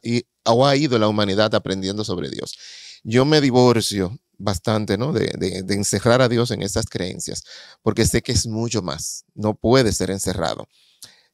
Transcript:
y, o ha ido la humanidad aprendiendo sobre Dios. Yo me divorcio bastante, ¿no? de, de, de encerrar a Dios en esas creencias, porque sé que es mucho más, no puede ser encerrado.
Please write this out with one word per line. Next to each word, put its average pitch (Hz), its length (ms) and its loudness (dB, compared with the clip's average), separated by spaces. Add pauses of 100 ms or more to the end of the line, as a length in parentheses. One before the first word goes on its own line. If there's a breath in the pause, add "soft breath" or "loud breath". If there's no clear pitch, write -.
y, 120 220 -2 (180)
o 120 240 4
ha 139 80 4
ido 139 240 2
la 107 80 4
humanidad 107 480 2
aprendiendo 95 480 -4
sobre 87 260 -6
Dios. - 280 -12 (440 loud breath)
Yo 117 220 2
me 151 160 4
divorcio 120 800 4 (180)
bastante, 104 600 -2
¿no? 135 160 -4
de, - 240 0
de, 92 260 -4
de 95 100 -4
encerrar 107 480 2
a 131 60 4
Dios 117 240 -2
en 101 120 -4
esas 107 240 -4
creencias, - 580 -8 (360 loud breath)
porque 110 240 0
sé 117 160 0
que - 120 -4
es - 120 -2
mucho 113 360 -4
más, - 420 -8 (100)
no 107 200 -2
puede 117 400 4
ser 92 180 -2
encerrado. 90 560 -4 (680 soft breath)